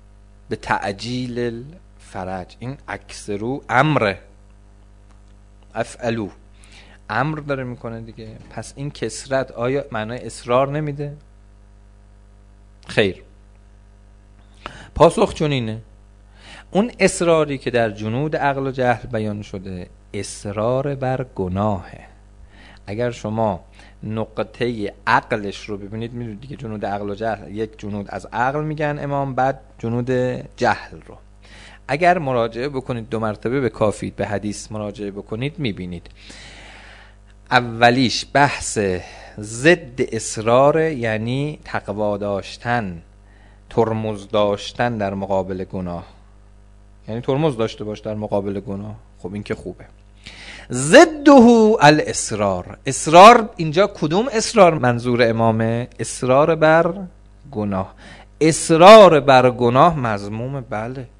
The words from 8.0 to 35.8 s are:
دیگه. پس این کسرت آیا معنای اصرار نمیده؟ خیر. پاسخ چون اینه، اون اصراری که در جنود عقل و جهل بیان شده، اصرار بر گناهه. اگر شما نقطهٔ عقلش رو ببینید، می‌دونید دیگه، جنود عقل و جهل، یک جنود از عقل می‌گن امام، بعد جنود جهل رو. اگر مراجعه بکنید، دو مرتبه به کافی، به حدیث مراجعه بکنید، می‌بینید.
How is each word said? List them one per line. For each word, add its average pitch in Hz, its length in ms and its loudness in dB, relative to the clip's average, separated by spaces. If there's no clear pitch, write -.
دیگه. 113 360 -18
پس - 260 -14
این 143 140 -10
کسرت 131 600 -6
آیا 131 420 -4
معنای 110 340 -8
اصرار 123 420 0
نمیده؟ 147 480 -8
خیر. 101 360 -2
پاسخ 170 400 4
چون 151 180 -2
اینه، 113 260 -6
اون 226 280 0
اصراری 160 600 2
که 127 120 -6
در 117 200 2
جنود 117 460 -4
عقل 139 300 -2
و 135 40 -4
جهل 123 360 -2
بیان 107 360 -6
شده، 92 440 -12
اصرار 110 800 -6
بر 127 400 -6
گناهه. 95 680 -4
اگر 120 240 -6
شما 107 500 -4
نقطهٔ 110 920 -6
عقلش 113 640 -2
رو 104 80 -8
ببینید، 110 360 -12
می‌دونید 117 280 -12
دیگه، 131 160 -16
جنود 107 300 -10
عقل 101 240 -6
و 101 40 -8
جهل، 104 420 -8
یک 110 220 -8
جنود 101 300 -10
از 95 240 -12
عقل 135 320 -4
می‌گن 151 380 -4
امام، 139 320 -4
بعد 131 260 -2
جنود 120 320 -4
جهل 101 500 -2
رو. - 100 -20
اگر 175 300 2
مراجعه 120 500 -2
بکنید، 123 400 -8
دو 110 120 -6
مرتبه 113 400 -4
به 120 80 0
کافی، 101 480 -2
به 101 100 -4
حدیث 101 460 -6
مراجعه 104 380 -8
بکنید، 113 480 -10
می‌بینید. 92 520 -8